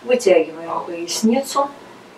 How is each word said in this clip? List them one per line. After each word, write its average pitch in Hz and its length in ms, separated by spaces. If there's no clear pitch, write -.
вытягиваем 165 800
поясницу, 220 800